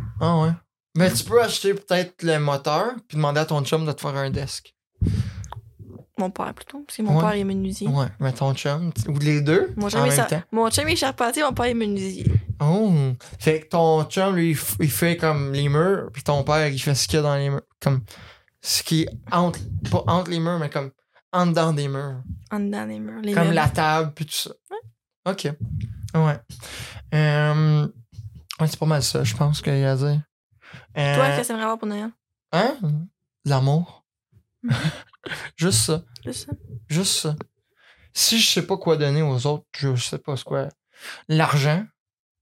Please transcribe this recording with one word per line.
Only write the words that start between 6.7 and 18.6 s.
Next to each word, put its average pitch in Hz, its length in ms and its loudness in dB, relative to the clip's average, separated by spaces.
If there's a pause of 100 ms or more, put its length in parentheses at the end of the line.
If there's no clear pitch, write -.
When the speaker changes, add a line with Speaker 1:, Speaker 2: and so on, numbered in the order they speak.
Speaker 2:
Parce - 100 -14
que 220 60 -6
mon 202 140 2
Speaker 1:
Ouais. 160 40 6
Speaker 2:
père, 214 140 2
il 202 60 -2
est 196 40 -2
menuisier. 190 440 -4
Speaker 1:
Ouais, 139 180 0 (140)
mais 131 120 0
ton 135 220 -2
chum, 151 380 -4
t-, - 160 -4
ou 143 100 -2
les 147 220 2
deux, 165 360 2
Speaker 2:
Mon 202 100 -2
Speaker 1:
en 202 40 -2
Speaker 2:
chum, 220 100 0
il 139 80 4
Speaker 1:
même 143 80 4
Speaker 2:
sa-, 233 100 4
Speaker 1:
temps. 170 160 -2 (100)
Speaker 2:
mon 226 180 2
chum, 294 180 0
il 311 40 2
est 339 40 2
charpentier, 269 460 0
mon 277 100 2
père, 247 140 -2
il 254 40 0
est 240 40 -2
menuisier. 202 500 -4 (360)
Speaker 1:
Oh. 185 320 4 (480)
Fait 156 200 2
que 156 80 -16
ton 160 360 4
chum, 190 320 0
lui, 170 140 2
il 151 60 2
f-, - 240 -6
il 151 100 2
fait 170 260 2
comme 147 360 0
les 143 160 0
murs, 165 440 2
puis - 100 -14
ton 147 220 2
père, 151 240 2
il 135 100 -2
fait 143 160 0
ce - 140 0
qu'il - 80 0
y - 20 4
a 151 40 2
dans 147 120 0
les 139 160 -2
murs. 139 120 -4 (180)
Comme 131 220 2 (600)